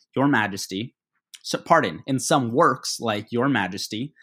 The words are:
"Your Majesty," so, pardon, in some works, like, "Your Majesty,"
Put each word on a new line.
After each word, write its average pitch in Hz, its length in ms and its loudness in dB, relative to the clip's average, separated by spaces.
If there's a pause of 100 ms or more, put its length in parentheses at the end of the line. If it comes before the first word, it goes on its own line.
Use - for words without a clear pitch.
(140)
"Your 135 140 2
Majesty," 107 680 -2 (460)
so, - 180 -4
pardon, 123 460 2
in 131 140 -2
some 127 320 0
works, 135 480 0
like, 110 320 -4
"Your 120 160 0
Majesty," 107 760 -2